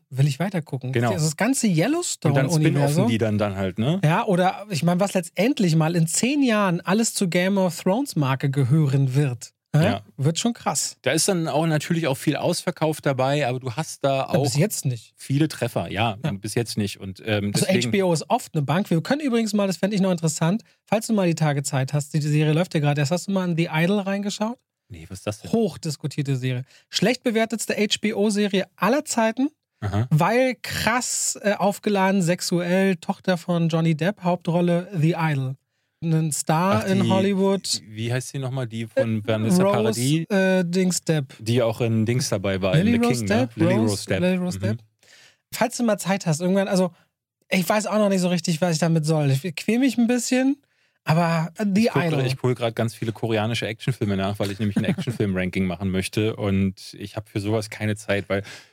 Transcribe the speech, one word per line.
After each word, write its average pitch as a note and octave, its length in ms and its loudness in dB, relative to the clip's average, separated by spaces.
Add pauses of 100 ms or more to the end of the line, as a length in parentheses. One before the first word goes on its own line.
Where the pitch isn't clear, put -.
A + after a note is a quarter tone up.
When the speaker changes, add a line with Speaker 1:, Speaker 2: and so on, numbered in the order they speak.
(100)
Speaker 1:
will C3+ 160 2
ich C#3 120 -2
weiter F#3 240 -2
gucken? B2+ 300 -6
Speaker 2:
Genau. A#2+ 200 2
Speaker 1:
Also D3+ 120 0
das D#3 120 -2
ganze A#3+ 320 2
Speaker 2:
Und F#3+ 40 4
dann D#3 60 2
Speaker 1:
Yellowstone-Universum. D#3 1080 2
Speaker 2:
spin-offen C#3+ 220 2
die A2 80 0
dann, G#2+ 200 2
dann G2+ 180 0
halt, F#2+ 220 -2
ne? D#3 260 0
Speaker 1:
Ja, F3+ 220 2
oder F#3 440 0
ich D#3+ 120 -4
meine, F3 180 2
was G3 140 0
letztendlich F#3+ 640 0
mal D#3+ 200 2
in E3 100 2
zehn C#4 360 0
Jahren G#3 400 2
alles A3 320 0
zu G3 140 0
Game F#3 300 0
of F3+ 240 0
Thrones A3+ 340 0
Marke C3+ 340 0
gehören C#3 640 2
wird. C3+ 380 -2 (220)
Ja? D3+ 80 4
Speaker 2:
Ja. G#3+ 180 2 (160)
Speaker 1:
Wird D#3 220 0
schon A#3+ 160 0
krass. - 480 -4
Speaker 2:
Da - 80 0
ist D#3+ 180 2
dann E3 200 0
auch D3+ 180 0
natürlich D#3+ 400 0
auch C#3+ 100 0
viel C#3+ 200 0
Ausverkauf - 640 -2
dabei, C#3 440 0
aber B2+ 140 -4
du B2+ 120 -8
hast - 320 -6
da C3+ 160 2 (120)
Speaker 1:
Ja, - 80 2
bis C#3 140 0
Speaker 2:
auch C#3+ 40 0
Speaker 1:
jetzt G3 280 0
nicht. B2 300 -6
Speaker 2:
viele C#3+ 320 0
Treffer, A2 420 -4
ja, G2+ 340 -2
Speaker 1:
Ja. D#3 80 -4
Speaker 2:
bis G2 220 -8
jetzt A#2+ 240 -4
nicht. G2+ 200 -4
Und, G2 280 -12
ähm, G#2 260 0
Speaker 1:
Also - 140 0
Speaker 2:
deswegen F#3 220 2
Speaker 1:
H - 20 -4
B G3 120 2
O F3+ 100 2
ist D#3 180 -2
oft - 240 -2
eine D#3 80 0
Bank. D3+ 260 0
Wir E3 140 0
können C#4+ 180 -2
übrigens A#3 320 -2
mal, G3+ 140 0
das F#3 100 -4
fänd G3 160 -2
ich G3 80 0
noch F#3+ 120 2
interessant, E3 500 -2 (240)
falls A3 220 -2
du A#3 40 -2
mal G3 140 2
die E3 80 2
Tage D3 280 0
Zeit C3+ 300 -4
hast, D3 220 -4
die, D#3 60 0
die D3+ 80 -2
Serie D3+ 260 2
läuft F3 180 0
ja E3+ 80 0
gerade D3 220 2
erst, C3+ 100 0
hast F3 160 -2
du G3 40 -4
mal F#3 180 -2
in E3+ 60 0
The E3 140 0
Idol F3 300 2
reingeschaut? G3+ 560 -4 (320)
Speaker 2:
Nee, D#2+ 220 -16
was F#2 80 -10
ist - 80 -20
das G#2 160 -4
denn? F#2+ 100 -8
Speaker 1:
Hochdiskutierte D3+ 840 -2
Serie. B2+ 280 -4 (240)
Schlecht - 340 0
bewertetste A3 520 -2
H-B-O-Serie G#3 1040 0
aller B3+ 280 2
Zeiten, A3+ 460 0 (300)
Speaker 2:
Aha. G#2 300 0
Speaker 1:
weil A3+ 520 2
krass, - 800 -2
äh, G3+ 100 2
aufgeladen, G3 720 0
sexuell, F3+ 760 0
Tochter - 400 -4
von E3+ 320 0
Johnny E3 260 2
Depp, D#3+ 280 -2
Hauptrolle F3 640 0 (100)
The D#3+ 200 2
Idol. C3+ 380 -2 (480)
Ein D#3+ 260 0
Star F#3 540 0
Speaker 2:
Ach, G3+ 40 -2
Speaker 1:
in F#3+ 140 2
Speaker 2:
die, A2+ 80 2
Speaker 1:
Hollywood. G3 760 0
Speaker 2:
wie A2 240 -4
heißt B2+ 160 -4
sie D3 100 -10
nochmal? C3 300 -4
Die A2+ 180 -6
von A2+ 340 0
Speaker 1:
Äh, G#2+ 60 -8
Speaker 2:
Vanessa A2 360 2
Speaker 1:
Rose, G3 140 4
Speaker 2:
Paradis? C3+ 540 0
Speaker 1:
äh, F#3+ 340 2
Dings F3+ 380 0
Depp. D3+ 360 -2
Speaker 2:
Die A#2 240 0
auch A2+ 180 0
in A2+ 240 2
Dings A#2+ 240 0
dabei F#2+ 320 -2
war, F#2+ 160 2
Speaker 1:
Lily G#3+ 200 4
Speaker 2:
in A#3 60 2
The A#3+ 60 2
Speaker 1:
Rose A#3+ 160 0
Speaker 2:
King, G3 40 -2
ne? G#3+ 180 2
Speaker 1:
Depp? - 100 -12
Speaker 2:
Lily E3 180 2
Speaker 1:
Rose, A2 160 2
Speaker 2:
Rose G2 160 -2
Depp. F#2+ 140 0
Speaker 1:
Lily F#3 160 0
Rose G2 220 -4
Speaker 2:
Mhm. F#2 40 -8
Speaker 1:
Depp. A2 160 -2 (760)
Falls A#3 240 0
du A#3+ 60 0
mal G#3+ 140 2
Zeit F#3+ 280 -2
hast, D#3 160 2
irgendwann, G3 260 2
also F#3 240 2 (560)
ich F#3 180 0
weiß G#3+ 200 2
auch G3 120 0
noch G#3 120 4
nicht G3 100 2
so F3+ 80 2
richtig, F3 320 0
was F3 140 2
ich D3+ 40 0
damit E3 280 2
soll. D3+ 240 2
Ich C3+ 260 -2
quäl A3 220 0
mich C4 180 2
ein A#3+ 100 4
bisschen, B3+ 520 0 (460)
aber, E3 520 2
äh, A3 80 -2 (100)
The A3 120 4
Speaker 2:
Ich - 60 0
guck, - 120 2
Speaker 1:
Idol. D3 220 0
Speaker 2:
ich C3+ 160 -2
hol B2+ 120 2
grad A#2 220 -4
ganz A2+ 180 0
viele A2 180 -4
koreanische A2 540 -2
Actionfilme G#2+ 520 -2
nach, G2 200 -2
weil G2+ 120 -2
ich G2 80 -8
nämlich G#2 180 -2
ein G#2+ 80 0
Speaker 1:
<laughs> - 0 -
Speaker 2:
Actionfilm-Ranking G2 800 -2
machen F#2 260 -4
möchte G#2 460 -2
und G2 640 -2
ich G2 180 -14
hab G#2+ 120 -10
für G#2+ 120 -6
sowas G#2+ 300 -2
keine G#2+ 260 -4
Zeit, G2+ 320 -4
weil G2 140 0 (300)